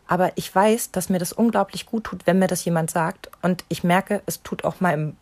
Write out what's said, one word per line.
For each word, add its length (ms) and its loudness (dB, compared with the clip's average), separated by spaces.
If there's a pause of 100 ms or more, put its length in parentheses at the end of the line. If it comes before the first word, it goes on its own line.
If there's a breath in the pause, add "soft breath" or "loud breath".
aber 280 2
ich 200 -6
weiß, 360 4
dass 180 -4
mir 100 2
das 140 -6
unglaublich 540 0
gut 180 -6
tut, 220 -12
wenn 120 4
mir 100 4
das 180 -4
jemand 240 0
sagt. 400 -4 (100)
Und 280 -2
ich 160 -6
merke, 420 2
es 160 -8
tut 220 -8
auch 160 -4
meinem 420 -2